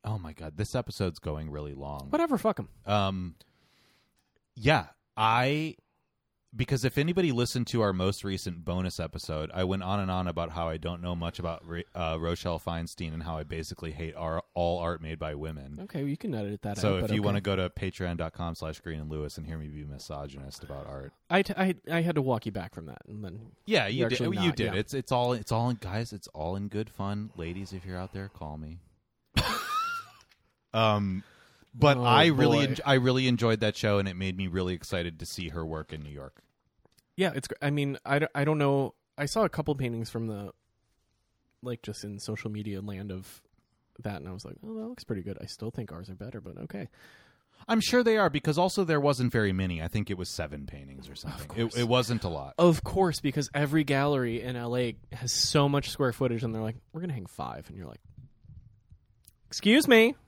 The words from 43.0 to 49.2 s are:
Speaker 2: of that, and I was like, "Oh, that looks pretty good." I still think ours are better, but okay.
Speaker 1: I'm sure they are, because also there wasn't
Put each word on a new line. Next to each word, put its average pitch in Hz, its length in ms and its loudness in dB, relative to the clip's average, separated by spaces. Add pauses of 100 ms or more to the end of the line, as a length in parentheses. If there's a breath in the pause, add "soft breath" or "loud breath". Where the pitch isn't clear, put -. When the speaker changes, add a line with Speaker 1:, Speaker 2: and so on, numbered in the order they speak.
Speaker 2:
of 92 300 -12 (600)
that, 101 160 -6
and 76 120 -10
I 92 40 -10
was 98 120 -12
like, - 180 -12
"Oh, 220 120 -10
that 220 120 -8
looks 247 180 -14
pretty 95 180 -4
good." - 180 -8
I - 60 -10
still - 240 -8
think 113 220 -10
ours 87 180 -14
are 92 40 -12
better, - 280 -12
but - 220 -14
okay. - 240 -10 (800 loud breath)
Speaker 1:
I'm 226 140 4
sure 247 220 4
they 220 160 6
are, 190 100 6
because 147 300 2
also 185 260 4
there 156 160 4
wasn't 127 320 4